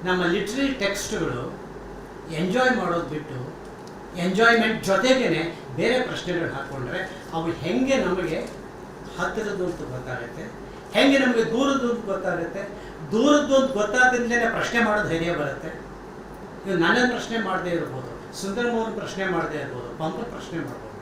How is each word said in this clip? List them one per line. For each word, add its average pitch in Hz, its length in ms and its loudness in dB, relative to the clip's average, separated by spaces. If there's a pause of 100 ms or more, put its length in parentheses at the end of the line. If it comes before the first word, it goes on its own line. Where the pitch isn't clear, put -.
ನಮ್ಮ 180 200 2
ಲಿಟ್ರರಿ 208 420 2
ಟೆಕ್ಸ್ಟ್‌ಗಳು 170 920 -2 (720)
ಎಂಜಾಯ್ 214 440 4
ಮಾಡೋದು 170 280 0
ಬಿಟ್ಟು, 131 500 -8 (600)
ಎಂಜಾಯ್ಮೆಂಟ್ 220 680 4
ಜೊತೆಗೇನೆ 190 760 4 (160)
ಬೇರೆ 240 260 2
ಪ್ರಶ್ನೆಗಳು 170 520 -2
ಹಾಕ್ಕೊಂಡ್ರೆ 135 580 -6 (220)
ಅವು 165 180 -2
ಹೆಂಗೆ 254 460 2
ನಮಗೆ 180 400 0 (840)
ಹತ್ತಿರದ್ದು 190 460 -2
ಅಂತ 165 120 -4
ಗೊತ್ತಾಗುತ್ತೆ, - 840 -10 (380)
ಹೆಂಗೆ 277 180 8
ನಮಗೆ 226 340 6
ದೂರದ್ದು 240 400 2
ಅಂತ 214 140 -4
ಗೊತ್ತಾಗುತ್ತೆ. 185 560 -2 (500)
ದೂರದ್ದು 269 440 6
ಅಂತ 254 160 6
ಗೊತ್ತಾದ್ರಿಂದಲೇ 240 800 4
ಪ್ರಶ್ನೆ 226 340 0
ಮಾಡೋದು 208 260 2
ಧೈರ್ಯ 165 260 0
ಬರುತ್ತೆ. - 560 -6 (760)
ಇವ್ನು 170 180 4
ನನ್ನನ್ನು 240 280 4
ಪ್ರಶ್ನೆ - 220 -4
ಮಾಡದೇ 185 320 -2
ಇರ್ಬೋದು, 143 720 -6
ಸುಂದರಮ್ 233 360 0
ಅವ್ರನ್ನ 214 220 -2
ಪ್ರಶ್ನೆ 190 260 -4
ಮಾಡದೇ 160 320 0
ಇರ್ಬೋದು, 123 420 -8
ಪಂಪ 170 260 -4
ಪ್ರಶ್ನೆ - 340 -8
ಮಾಡ್ಬೋದು. 123 320 -8 (100)